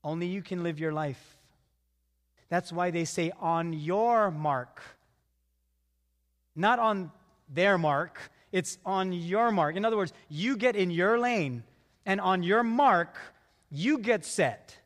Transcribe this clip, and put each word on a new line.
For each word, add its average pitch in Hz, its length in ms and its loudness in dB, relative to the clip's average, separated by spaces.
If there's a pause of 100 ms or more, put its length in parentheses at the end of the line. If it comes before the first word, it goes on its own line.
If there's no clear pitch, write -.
Only 165 220 -4
you 185 160 -4
can 180 220 -6
live 165 160 -4
your 160 120 -2
life. 151 440 -6 (1120)
That's 180 220 -2
why 175 200 -2
they 170 120 -2
say, 170 380 -2
"On 165 320 -2
your 202 580 2
mark." 151 500 -4 (1700)
Not 214 240 2
on 202 320 0 (380)
their 180 280 4
mark. 156 540 -2 (220)
It's - 320 -4
on 190 260 0
your 185 400 0
mark. 160 240 2
In 196 80 -2
other 226 140 2
words, 185 160 -2 (160)
you 202 260 -2
get 214 220 0
in 185 120 2
your 185 300 2
lane, 170 460 -2 (400)
and 196 160 0
on 185 220 0
your 208 200 2
mark, 226 540 4 (520)
you 208 300 0
get 214 240 0
set. - 640 -2